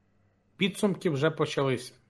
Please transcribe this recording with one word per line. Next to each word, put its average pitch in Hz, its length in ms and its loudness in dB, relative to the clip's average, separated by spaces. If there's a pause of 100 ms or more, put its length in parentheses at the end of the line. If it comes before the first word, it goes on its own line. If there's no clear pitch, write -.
(580)
Підсумки 196 520 0
вже 147 220 2
почалися. 139 600 -2 (160)